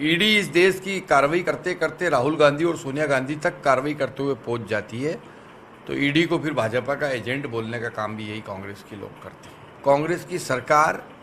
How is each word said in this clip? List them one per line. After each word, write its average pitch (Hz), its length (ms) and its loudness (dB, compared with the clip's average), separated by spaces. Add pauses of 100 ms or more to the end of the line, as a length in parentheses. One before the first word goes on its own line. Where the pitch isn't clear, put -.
ईडी 175 360 4
इस 190 100 2
देश 180 320 4
की 190 220 -4
कार्रवाई 151 400 4
करते 160 320 -2
करते 160 340 -2
राहुल 147 280 2
गांधी 147 280 4
और 165 140 0
सोनिया 135 280 -4
गांधी 135 300 0
तक - 280 -4
कार्रवाई 139 300 2
करते 139 280 -4
हुए 139 140 0
पहुंच 117 320 -6
जाती 107 340 -4
है 156 120 -2 (720)
तो 139 120 -6
ईडी 143 260 2
को 160 140 0
फिर 151 160 -4
भाजपा 120 400 0
का 143 160 -2
एजेंट 127 360 -4
बोलने 117 340 -6
का 117 100 -6
काम 107 260 -6
भी 107 120 -8
यही 107 140 -8
कांग्रेस 98 480 -12
के 110 60 -12
लोग 101 260 -14
करते - 260 -18
हैं। - 360 -20
कांग्रेस 151 400 2
की 175 160 -6
सरकार 151 640 2 (200)